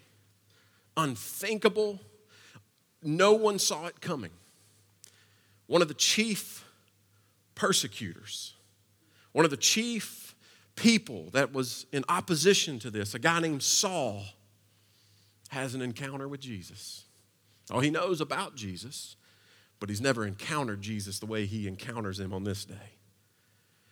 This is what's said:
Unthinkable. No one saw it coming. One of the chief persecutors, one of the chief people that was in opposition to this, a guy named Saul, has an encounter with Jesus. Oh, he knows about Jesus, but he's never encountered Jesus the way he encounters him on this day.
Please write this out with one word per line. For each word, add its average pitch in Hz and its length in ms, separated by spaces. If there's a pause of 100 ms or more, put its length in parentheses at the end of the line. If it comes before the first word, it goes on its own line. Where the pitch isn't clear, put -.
(960)
Unthinkable. 202 1040 (1040)
No 170 300
one 214 260
saw 165 280
it - 140
coming. 113 320 (1300)
One 175 160
of 160 60
the 147 60
chief - 720 (880)
persecutors, - 1000 (800)
one 156 120
of 156 60
the 139 60
chief - 800 (400)
people 90 580
that 135 200
was 131 400
in 139 160
opposition 170 720
to 123 100
this, 104 240
a 120 40
guy 165 220
named 156 220
Saul, 127 640 (1200)
has 135 260
an 131 80
encounter 139 460
with 139 120
Jesus. 101 640 (680)
Oh, 120 100
he 147 100
knows 170 300
about 156 360
Jesus, 101 600 (640)
but 104 80
he's 107 120
never 120 260
encountered 107 540
Jesus 101 380
the 110 80
way 107 200
he 104 220
encounters 101 500
him 95 140
on 95 120
this 101 200
day. - 340 (920)